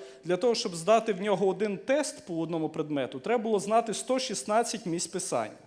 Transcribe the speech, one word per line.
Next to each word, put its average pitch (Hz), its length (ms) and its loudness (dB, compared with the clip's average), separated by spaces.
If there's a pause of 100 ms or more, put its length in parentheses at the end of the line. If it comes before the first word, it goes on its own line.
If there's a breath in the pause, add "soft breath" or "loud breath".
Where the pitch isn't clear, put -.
(260 loud breath)
для 180 120 2
того, 233 180 4
щоб 196 200 -2
здати 208 380 4
в 180 80 -6
нього 202 260 2
один 190 300 0
тест 277 480 -2
по 165 140 -6
одному 160 300 -2
предмету, 147 500 -4
треба 220 240 0
було 220 160 2
знати 220 340 2
сто 254 260 0
шістнадцять - 680 -2
місць 175 220 -2
Писання. 127 440 -4 (160)